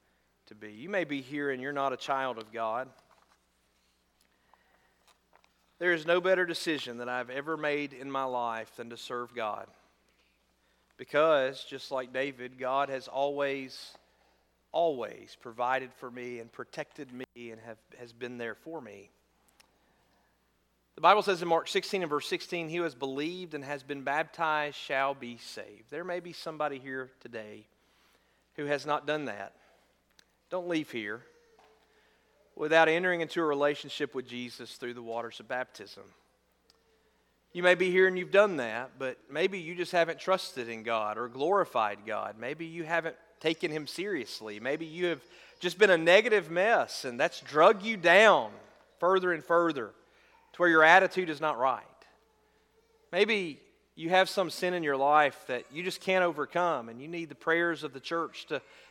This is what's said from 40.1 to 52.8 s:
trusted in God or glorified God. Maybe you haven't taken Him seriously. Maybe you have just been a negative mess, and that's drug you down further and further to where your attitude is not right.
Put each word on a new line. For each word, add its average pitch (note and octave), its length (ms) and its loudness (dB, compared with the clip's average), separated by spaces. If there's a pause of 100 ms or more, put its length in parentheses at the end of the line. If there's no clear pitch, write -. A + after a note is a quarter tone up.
trusted F3 520 -4
in A2+ 120 -10
God G#2+ 380 -2
or B2 80 -6
glorified B2+ 760 0
God. G#2+ 360 -6
Maybe D3+ 260 -8
you E3 180 -10
haven't D#3+ 320 -2 (240)
taken E3 300 -2
Him D3+ 160 -6
seriously. B2+ 760 -8
Maybe D#3 280 -4
you E3+ 180 -4
have D#3+ 160 -2 (380)
just F3 180 -4
been G3 140 8
a E3+ 60 8
negative F#3 520 6
mess, F3 560 2
and A#2+ 140 -6
that's D#3+ 220 0
drug E3 420 6
you A3+ 120 -4
down E3+ 560 8 (480)
further F#3 320 4
and D#3 120 -4
further D#3 480 2 (600)
to - 40 -14
where F3 120 4
your D#3+ 140 8
attitude F3 460 8
is D3 100 -6
not D3 200 -2
right. A#2+ 240 0 (1300)